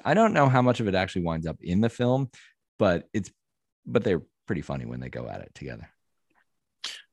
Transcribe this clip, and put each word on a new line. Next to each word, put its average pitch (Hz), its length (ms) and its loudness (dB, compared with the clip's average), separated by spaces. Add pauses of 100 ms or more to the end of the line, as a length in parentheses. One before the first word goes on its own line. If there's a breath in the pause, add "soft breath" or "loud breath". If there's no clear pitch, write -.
I 143 100 2
don't 214 200 4
know 143 160 6
how 127 120 4
much 123 200 4
of 104 80 0
it 92 60 0
actually 92 280 0
winds 82 240 -2
up 76 140 -6
in 90 180 0
the 113 100 4
film, 127 420 0 (480 loud breath)
but 92 340 2
it's, 107 180 -4 (540)
but 120 180 0
they're 90 200 0 (220)
pretty 80 180 -4
funny 67 220 -8
when 62 140 -10
they 64 100 -10
go 60 200 -10
at 50 120 -12
it 50 120 -18
together. 60 340 -14 (1300 loud breath)